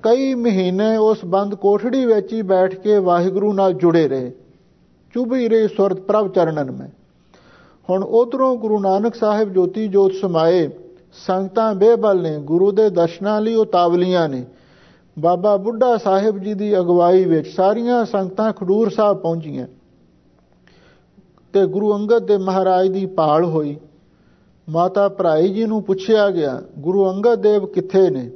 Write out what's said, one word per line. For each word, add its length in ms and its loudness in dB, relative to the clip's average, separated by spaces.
ਕਈ 300 2
ਮਹੀਨੇ 640 0
ਉਸ 280 2
ਬੰਦ 300 -2
ਕੋਠੜੀ 500 0
ਵਿੱਚ 280 0
ਹੀ 80 -4
ਬੈਠ 340 0
ਕੇ 220 0
ਵਾਹਿਗੁਰੂ 560 0
ਨਾਲ 200 2
ਜੁੜੇ 340 2
ਰਹੇ, 240 -4
ਚੁਭੀ 360 -2
ਰਹੀ 180 4
ਸੁਰਤ 320 0
ਪ੍ਰਭ 320 0
ਚਰਨਨ 400 0
ਮੈਂ। 160 -12
ਹੁਣ 140 0
ਉੱਧਰੋਂ 540 0
ਗੁਰੂ 220 -2
ਨਾਨਕ 360 0
ਸਾਹਿਬ 380 -2
ਜੋਤੀ 340 0
ਜੋਤ 260 2
ਸਮਾਏ, 560 0
ਸੰਗਤਾਂ 480 -2
ਬੇਬਲ 460 4
ਨੇ, 160 -4
ਗੁਰੂ 340 0
ਦੇ 180 2
ਦਰਸ਼ਨਾਂ 520 -2
ਲਈ 140 -2
ਉਤਾਵਲੀਆਂ 760 2
ਨੇ। 160 -8
ਬਾਬਾ 380 0
ਬੁੱਢਾ 400 0
ਸਾਹਿਬ 400 0
ਜੀ 160 -8
ਦੀ 240 -2
ਅਗਵਾਈ 480 4
ਵਿੱਚ 220 0
ਸਾਰੀਆਂ 580 0
ਸੰਗਤਾਂ 480 -4
ਖਡੂਰ 360 0
ਸਾਹਿਬ 280 0
ਪਹੁੰਚੀਆਂ 500 -8
ਤੇ 120 4
ਗੁਰੂ 300 -2
ਅੰਗਦ 240 0
ਦੇਵ 200 0
ਮਹਾਰਾਜ 480 0
ਦੀ 180 -2
ਭਾਲ 400 2
ਹੋਈ। 320 -4
ਮਾਤਾ 400 0
ਭਰਾਈ 440 0
ਜੀ 120 -2
ਨੂੰ 180 -4
ਪੁੱਛਿਆ 460 0
ਗਿਆ, 320 -4
"ਗੁਰੂ 320 0
ਅੰਗਦ 240 0
ਦੇਵ 300 2
ਕਿੱਥੇ 440 0
ਨੇ?" 260 -6